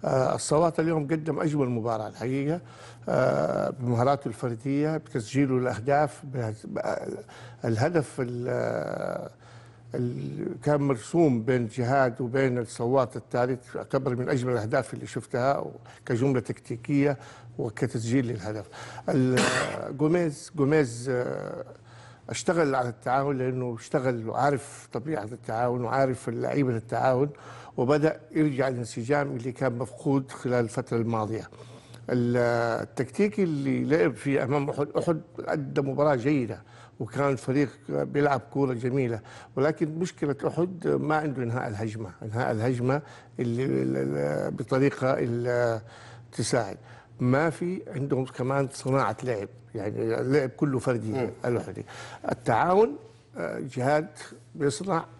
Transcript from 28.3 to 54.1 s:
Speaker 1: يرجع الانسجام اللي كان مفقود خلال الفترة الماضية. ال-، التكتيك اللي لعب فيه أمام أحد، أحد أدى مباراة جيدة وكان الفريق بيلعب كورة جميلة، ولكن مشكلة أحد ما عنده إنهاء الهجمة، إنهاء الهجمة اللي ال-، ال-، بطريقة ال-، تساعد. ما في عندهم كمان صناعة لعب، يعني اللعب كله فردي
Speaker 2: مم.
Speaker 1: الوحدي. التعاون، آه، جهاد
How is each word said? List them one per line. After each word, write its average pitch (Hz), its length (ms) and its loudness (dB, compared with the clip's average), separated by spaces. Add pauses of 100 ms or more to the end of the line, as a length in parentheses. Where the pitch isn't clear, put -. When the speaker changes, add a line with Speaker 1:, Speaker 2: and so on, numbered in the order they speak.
Speaker 1:
يرجع 143 360 2
الانسجام 135 680 -2
اللي 123 160 -6
كان 120 260 0
مفقود 131 540 -2
خلال 123 320 0
الفترة 120 340 -2
الماضية. 110 520 -2 (600)
ال-، 120 760 2
التكتيك 202 560 0
اللي 139 460 2
لعب 151 300 4
فيه 139 280 0
أمام 139 260 0
أحد، 135 180 -2 (100)
أحد 165 240 2 (180)
أدى 143 420 -2
مباراة 139 340 2
جيدة 120 460 0 (380)
وكان 139 300 0
الفريق 135 400 2 (200)
بيلعب 143 520 2 (120)
كورة 139 200 2
جميلة، 120 460 -2 (360)
ولكن 156 440 0
مشكلة 160 360 -2 (120)
أحد 170 400 -2
ما 143 280 2
عنده 143 280 -2
إنهاء 117 240 -2
الهجمة، 107 420 -6 (140)
إنهاء 120 280 0
الهجمة 123 500 0 (380)
اللي 120 260 0
ال-، 65 320 0
ال-، 82 540 -2
بطريقة 135 680 2
ال-، 120 640 0 (500)
تساعد. 113 460 0 (420)
ما 135 300 4
في 175 380 -4
عندهم 139 380 -2
كمان 135 460 0
صناعة 131 520 0
لعب، 110 240 -2 (280)
يعني 113 460 -2
اللعب 131 280 2
كله 131 300 0
فردي 110 320 0
Speaker 2:
مم. 127 180 0 (160)
Speaker 1:
الوحدي. 107 400 -2 (460)
التعاون، 180 640 4 (420)
آه، 80 220 -4
جهاد 139 480 0 (480)